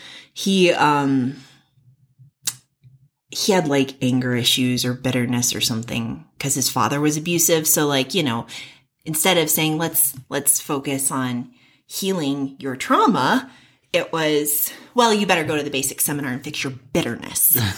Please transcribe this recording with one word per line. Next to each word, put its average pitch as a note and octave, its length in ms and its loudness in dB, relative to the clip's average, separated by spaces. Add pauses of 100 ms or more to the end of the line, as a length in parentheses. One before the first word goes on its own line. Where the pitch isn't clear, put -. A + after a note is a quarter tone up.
(340)
he, F#3 380 4
um, C#3 640 2 (1900)
he - 220 -2
had, F3+ 160 2
like, C3+ 340 0
anger B2+ 340 0
issues B2 500 0
or B2 80 -2
bitterness B2 600 -2
or A2+ 80 -4
something A#2+ 600 -4 (160)
'cause C#3 160 -2
his C3 140 0
father B2+ 320 2
was D3+ 160 2
abusive. D#3+ 500 2
So, D#3 180 2
like, C3+ 300 0
you F3 80 2
know, A#2 240 -2 (560)
instead E3+ 340 0
of D#3 120 2
saying, D#3 280 0
"Let's, - 360 0 (160)
let's C#3+ 300 0
focus C#3 520 -4
on B2+ 380 -4 (360)
healing C#3+ 720 -2
your C3+ 160 -6
trauma," A#3 760 2 (440)
it - 180 0
was, D3+ 600 0 (220)
"Well, A#3 200 6
you G#3 140 2
better F3 160 2
go D#3 140 -2
to C#3+ 60 -2
the D3 60 -6
basic C3+ 320 -4
seminar D3 300 -2
and C3+ 120 -8
fix D3 200 -8
your C3+ 100 -4 (200)
bitterness." - 640 0 (200)